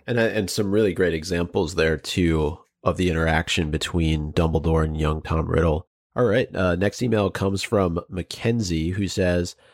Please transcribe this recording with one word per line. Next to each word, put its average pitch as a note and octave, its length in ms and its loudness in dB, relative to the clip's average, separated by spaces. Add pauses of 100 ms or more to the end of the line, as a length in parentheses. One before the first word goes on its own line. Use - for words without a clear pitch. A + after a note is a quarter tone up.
And, B2 120 0
uh, A2+ 40 4
and G#2 260 0
some G2+ 220 -2
really G#2 220 4
great F2 200 2
examples E2+ 640 -2
there, D#2+ 220 2
too, D#2+ 640 0 (240)
of - 140 0
the F2+ 120 2
interaction D#2+ 640 0
between D#2 640 -2
Dumbledore D#2+ 500 2
and D#2 160 -2
young D#2 220 0
Tom D#2+ 260 -2
Riddle. D#2+ 400 0 (260)
All B2 120 0
right, A2+ 280 0
uh, F2+ 220 0
next G2 260 -2
email A2 280 2
comes G2 340 -2
from F2+ 460 0
Mackenzie, F2+ 800 -2
who F#2+ 180 -2
says, F2 480 0 (180)